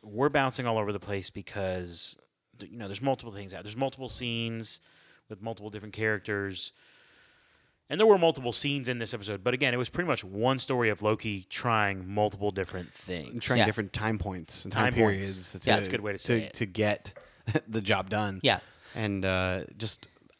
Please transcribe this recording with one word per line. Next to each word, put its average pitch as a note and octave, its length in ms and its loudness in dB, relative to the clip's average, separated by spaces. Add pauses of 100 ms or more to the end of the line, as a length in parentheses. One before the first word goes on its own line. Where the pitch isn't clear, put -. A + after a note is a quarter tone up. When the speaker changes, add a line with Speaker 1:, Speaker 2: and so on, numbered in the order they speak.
Speaker 1:
we're G#2+ 260 0
bouncing C3+ 380 0
all A2+ 120 2
over G#2 140 0
the G2+ 80 -2
place G2 300 -4
because F#2 840 -6 (420)
th-, G#2 120 -16
you A2+ 80 -16
know, G#2+ 100 -10
there's G2+ 140 -8
multiple B2+ 300 -2
things G2 220 -12
out. F#2 80 -12
There's G#2+ 140 -12
multiple C3 320 -6
scenes A2+ 720 -6 (480)
with G2 140 -14
multiple G#2+ 280 -10
different G#2 240 -12
characters. G2+ 800 -2 (1160)
And E3 100 0
there A3 60 10
were G#3 120 12
multiple D3 360 2
scenes C#3+ 340 0
in B2 100 -2
this A2+ 140 -4
episode, G2+ 320 -6
but B2 80 2
again, B2+ 220 2
it - 20 2
was B2 140 0
pretty F3 180 -2
much B2+ 160 0
one A2 340 0
story B2 300 2
of G#2 140 0
Loki G#2+ 480 0
trying G2+ 580 0
multiple G#2 420 0
different F#2+ 440 -6
things. F2+ 500 -8
Speaker 2:
Trying B2+ 140 4
Speaker 3:
Yeah. G#2 80 8
Speaker 2:
different G#2+ 260 0
time G#2+ 260 0
points F#2 460 -6
and G2 80 -8
time A#2+ 220 2
Speaker 1:
Time A#2+ 80 6
points. G2 240 4 (100)
Speaker 2:
periods F#2 300 -8
Speaker 1:
Yeah, A2+ 100 6
that's G2 120 0
a - 20 -2
Speaker 2:
to, G2 80 -2
Speaker 1:
good - 20 -2
way G#2 120 -4
to F#2+ 60 -6
say A#2+ 220 2
Speaker 2:
to, G2+ 60 -6
Speaker 1:
it. - 80 -14
Speaker 2:
to A2+ 120 -2
get G#2 460 0 (320)
<laughs> A#2+ 240 -2
the A2+ 140 -2
job F#2+ 260 2
done. G2+ 340 0
Speaker 3:
Yeah. G#2+ 180 6 (340)
Speaker 2:
And, G2+ 320 0
uh, F#2 380 2 (120)
just, - 320 -4 (320)